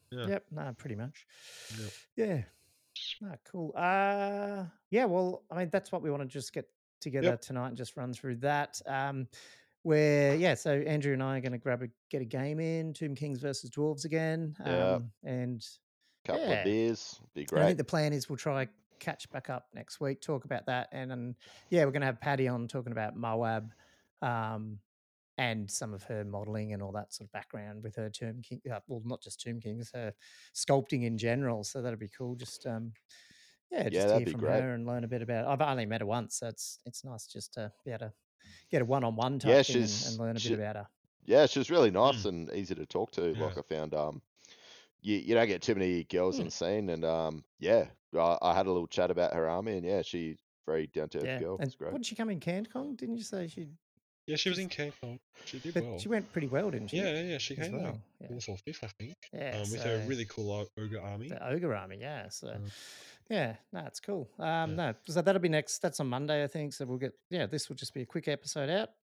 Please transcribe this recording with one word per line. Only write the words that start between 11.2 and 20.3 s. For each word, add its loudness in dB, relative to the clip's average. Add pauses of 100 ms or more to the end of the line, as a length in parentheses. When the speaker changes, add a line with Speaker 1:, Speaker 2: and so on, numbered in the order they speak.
Speaker 2:
I 0
are -2
gonna -2
grab 0
a, -6 (220)
get -2
a -2
game -2
in, -2
Tomb -4
Kings -4
versus -4
Dwarves 0
again. 0 (100)
Speaker 3:
Yeah. 4
Speaker 2:
Um, -4 (120)
and -4 (600)
Speaker 3:
Couple -2
of 0
Speaker 2:
yeah. 2
Speaker 3:
beers, 2 (120)
be -6
Speaker 2:
And 6
I 8
think 4
Speaker 3:
great. -
Speaker 2:
the -2
plan 2
is -2
we'll -2
try 0 (320)
catch -8
back -10
up -6
next -12
week, 0
talk -2